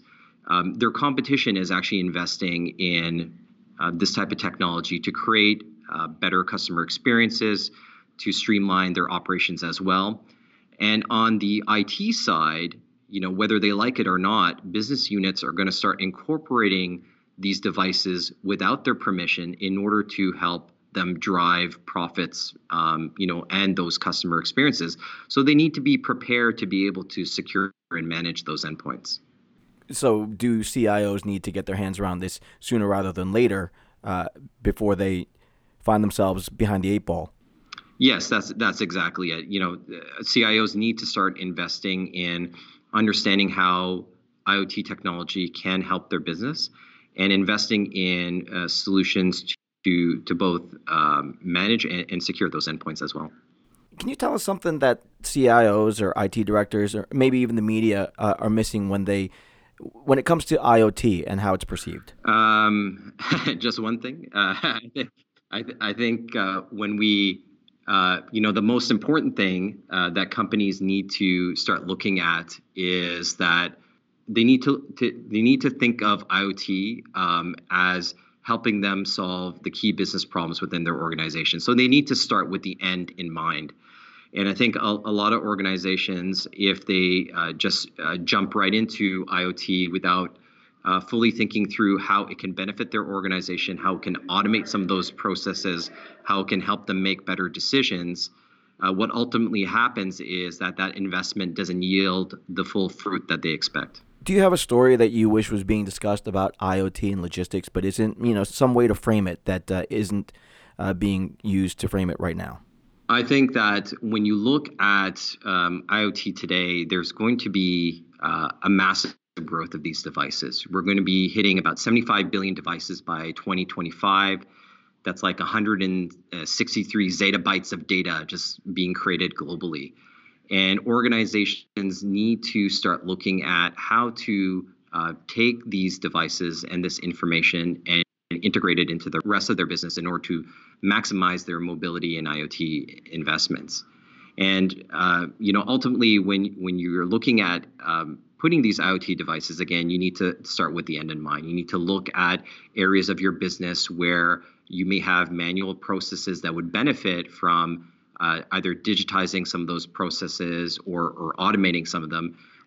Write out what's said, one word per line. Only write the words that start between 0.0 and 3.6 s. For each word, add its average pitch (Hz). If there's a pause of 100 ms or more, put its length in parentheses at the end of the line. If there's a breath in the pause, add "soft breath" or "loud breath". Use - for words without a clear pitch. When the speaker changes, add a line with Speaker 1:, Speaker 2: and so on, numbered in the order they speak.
Speaker 1:
um, 90
their 113
competition 135
is 92
actually 92
investing 87 (100)
in, 85 (420)